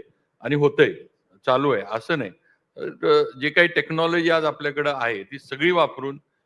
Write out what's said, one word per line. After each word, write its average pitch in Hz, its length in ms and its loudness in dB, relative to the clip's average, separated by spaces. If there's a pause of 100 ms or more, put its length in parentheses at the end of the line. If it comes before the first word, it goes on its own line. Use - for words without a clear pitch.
(420)
आणि 123 140 -2
होतंय, 143 380 4 (520)
चालू 135 260 2
आहे 101 200 0
असं 113 280 -4
नाही. 98 120 -8 (460)
अ, - 40 -14 (600)
जे 147 80 -2
काही 170 180 4
टेक्नॉलॉजी 165 600 0
आज 160 160 2
आपल्याकडं 147 500 -4
आहे 117 280 -4
ती 135 160 -18
सगळी 147 320 -2
वापरून 139 460 -2 (280)